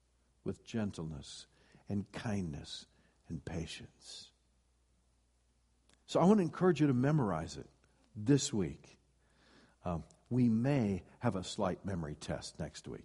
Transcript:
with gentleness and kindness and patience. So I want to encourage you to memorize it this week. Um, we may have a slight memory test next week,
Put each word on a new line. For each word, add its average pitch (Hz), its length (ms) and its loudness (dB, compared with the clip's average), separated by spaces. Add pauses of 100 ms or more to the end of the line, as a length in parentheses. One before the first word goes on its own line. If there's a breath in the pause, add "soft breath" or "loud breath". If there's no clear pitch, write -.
(440)
with 98 180 -6
gentleness 85 840 -6 (420)
and 101 240 -4
kindness 85 720 -6 (460)
and 82 120 -8
patience. - 880 -10 (1700)
So - 160 2
I 165 40 6
want 208 140 8
to 196 40 4
encourage 165 400 2
you 147 60 6
to 139 40 4
memorize 120 640 2
it - 140 -14 (440)
this 131 380 2
week. 90 460 -4 (840)
Um, 82 200 -4 (260)
we 123 180 4
may 113 540 2 (160 soft breath)
have 117 160 0
a 92 80 -4
slight 92 420 -4
memory 82 300 -4
test - 460 -8
next - 260 -10
week, - 180 -12